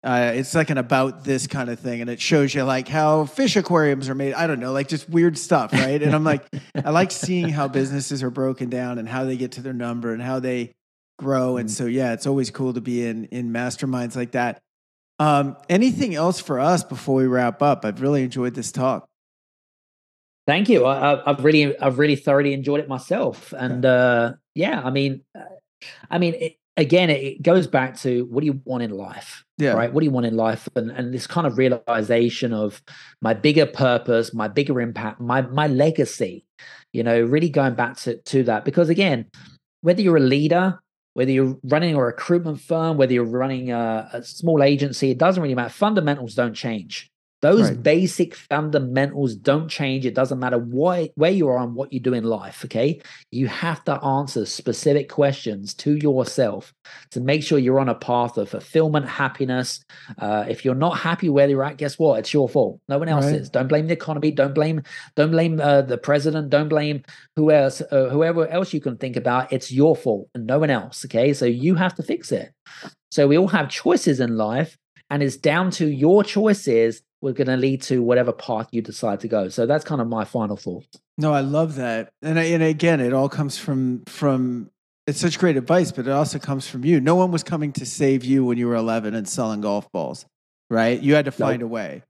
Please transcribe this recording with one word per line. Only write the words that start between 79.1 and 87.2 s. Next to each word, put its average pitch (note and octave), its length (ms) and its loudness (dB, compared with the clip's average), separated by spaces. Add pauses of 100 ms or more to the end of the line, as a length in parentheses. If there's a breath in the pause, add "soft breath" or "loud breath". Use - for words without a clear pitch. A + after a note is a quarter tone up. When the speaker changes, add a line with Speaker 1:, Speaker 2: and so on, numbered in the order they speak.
Speaker 2:
to A2+ 80 -8
go. G#2 200 -2
So A#2 180 -2
that's D3+ 180 0
kind D3 160 -4
of A#2 80 -2
my A2+ 160 -4
final G#2 320 -4
thought. F2 300 -12 (320)
Speaker 1:
No, D3+ 160 0
I C#3+ 60 2
love D3 360 0
that. A#2 340 -6 (120)
And D#3+ 160 0
I, E3 60 2
and E3 180 2
again, D#3+ 380 2
it B2 120 0
all C3+ 160 2
comes C#3+ 300 -4
from, C3 480 -2
from, B2+ 640 -2 (360)
it's C#3+ 140 -4
such E3+ 180 0
great E3+ 200 4
advice, E3 340 2
but A#2+ 140 -6
it C3+ 60 -4
also C#3+ 260 0
comes C3+ 280 -6
from B2+ 180 -10
you. D#3+ 160 4
No D3+ 160 4
one F#3 140 4